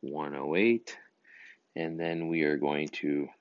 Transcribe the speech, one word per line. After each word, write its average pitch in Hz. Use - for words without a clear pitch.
one 73
oh 71
eight. 113
And 82
then 82
we 82
are 76
going 73
to 71